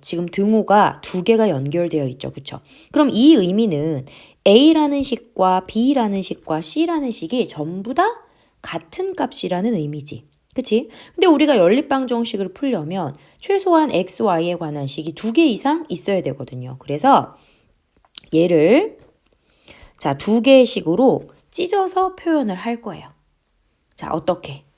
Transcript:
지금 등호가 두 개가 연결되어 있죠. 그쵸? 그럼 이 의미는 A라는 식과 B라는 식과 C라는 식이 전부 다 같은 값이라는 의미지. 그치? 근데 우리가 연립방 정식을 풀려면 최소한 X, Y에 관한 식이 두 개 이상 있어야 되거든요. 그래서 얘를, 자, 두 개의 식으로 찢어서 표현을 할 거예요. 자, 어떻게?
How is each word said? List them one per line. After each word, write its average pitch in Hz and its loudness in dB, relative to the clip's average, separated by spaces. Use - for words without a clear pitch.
지금 175 -6
등호가 202 2
두 180 -6
개가 220 4
연결되어 151 -2
있죠. 131 -10
그쵸? - -16
그럼 302 4
이 277 6
의미는 175 0
A라는 285 6
식과 185 -2
B라는 226 0
식과 160 -6
C라는 302 -4
식이 208 -4
전부 185 -8
다 339 2
같은 - -10
값이라는 190 -4
의미지. 147 -8
그치? 254 -2
근데 359 0
우리가 294 2
연립방 254 0
정식을 233 -6
풀려면 175 -6
최소한 359 0
X, - -4
Y에 175 0
관한 147 -6
식이 156 -8
두 220 -6
개 320 4
이상 285 -2
있어야 190 -4
되거든요. 127 -10
그래서 160 2
얘를, 175 4
자, 139 -2
두 220 0
개의 262 8
식으로 185 0
찢어서 370 -2
표현을 277 -2
할 233 -8
거예요. 151 -14
자, - -12
어떻게? 160 -6